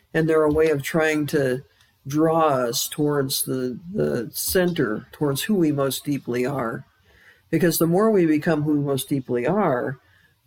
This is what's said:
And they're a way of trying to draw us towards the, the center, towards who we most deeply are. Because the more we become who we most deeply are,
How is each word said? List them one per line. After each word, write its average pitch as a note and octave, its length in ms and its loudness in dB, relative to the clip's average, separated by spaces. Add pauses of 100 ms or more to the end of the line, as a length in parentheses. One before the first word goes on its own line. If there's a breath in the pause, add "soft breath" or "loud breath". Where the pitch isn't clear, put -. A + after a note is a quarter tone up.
(140)
And D#3+ 160 2
they're D#3+ 140 4
a D3+ 100 2
way D#3+ 160 2
of C#3+ 120 0
trying D#3 460 0
to C3+ 360 -2 (440 soft breath)
draw D#3+ 400 2
us B2+ 400 0
towards C#3+ 560 -2
the, B2+ 360 -4 (120)
the D3 420 -2
center, E3 800 -2
towards C#3 320 -2
who G#3+ 120 0
we E3 160 2
most C3+ 340 -2
deeply B2+ 400 -4
are. C3 400 -6 (680 soft breath)
Because E3 260 2
the E3 100 2
more G3 220 4
we F#3+ 160 4
become D#3 380 2
who D3+ 160 2
we C#3+ 60 -2
most C#3 240 -2
deeply B2+ 360 -2
are, C#3 540 0 (480 soft breath)